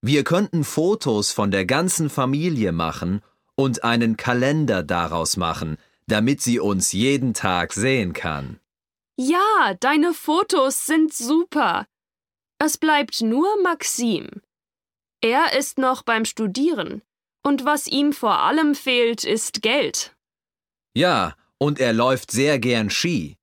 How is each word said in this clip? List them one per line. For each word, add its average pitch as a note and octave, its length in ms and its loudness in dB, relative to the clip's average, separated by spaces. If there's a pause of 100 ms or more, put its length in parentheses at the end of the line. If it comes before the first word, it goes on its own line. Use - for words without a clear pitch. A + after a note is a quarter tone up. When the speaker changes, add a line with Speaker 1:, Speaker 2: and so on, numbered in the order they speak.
Speaker 1:
Wir C3+ 240 2
könnten F3 400 0
Fotos D3+ 680 0
von G2+ 180 0
der F#2+ 160 0
ganzen D#3+ 420 0
Familie C#3 640 0
machen E2 480 -2 (360)
und C3 280 0
einen A#2 320 2
Kalender B2 680 0
daraus E2 540 -2
machen, E2 400 -4 (300)
damit A2+ 340 0
sie A#2+ 200 0
uns F#2+ 320 0
jeden C3 420 0
Tag F2 380 -2
sehen A2 400 0
kann. C#2+ 460 -8 (580)
Speaker 2:
Ja, E4 640 2
deine D#4 340 2
Fotos D#4 720 0
sind D#4 260 2
super. B3+ 760 0 (720)
Es D4+ 200 0
bleibt D4 420 2
nur D4+ 420 2
Maxim. A#3+ 680 -2 (920)
Er B3+ 380 2
ist - 200 -4
noch C4 240 0
beim A3+ 220 0
Studieren. A3 760 -2 (420)
Und C#4 200 2
was D4 220 0
ihm C#4+ 260 0
vor G#3+ 280 0
allem D4 340 2
fehlt, A#3+ 500 0
ist - 380 -4
Geld. A3+ 520 -2 (800)
Speaker 1:
Ja, A#2+ 400 2 (240)
und C#3+ 220 0
er B2 120 2
läuft A#2+ 380 0
sehr C#3 280 2
gern A#2 320 0
Ski. A2+ 520 -2